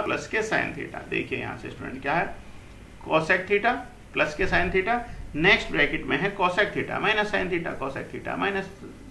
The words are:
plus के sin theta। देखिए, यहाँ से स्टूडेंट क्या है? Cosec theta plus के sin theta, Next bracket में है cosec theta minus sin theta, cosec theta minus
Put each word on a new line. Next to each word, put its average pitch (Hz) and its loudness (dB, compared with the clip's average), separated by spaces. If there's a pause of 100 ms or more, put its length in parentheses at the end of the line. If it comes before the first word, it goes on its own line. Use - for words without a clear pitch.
plus - -2
के 220 0
sin - 0
theta। - -8
देखिए, - -2
यहाँ - -6
से - -10
स्टूडेंट - -10
क्या 139 0
है? 175 0 (720)
Cosec 180 4
theta 226 4 (380)
plus - 2
के 190 2
sin 175 4
theta, 226 2 (360)
Next 202 6
bracket 147 2
में 135 2
है - -2
cosec 180 2
theta 131 -2
minus 208 2
sin 185 0
theta, 165 0
cosec 135 -4
theta - -4
minus 190 0 (400)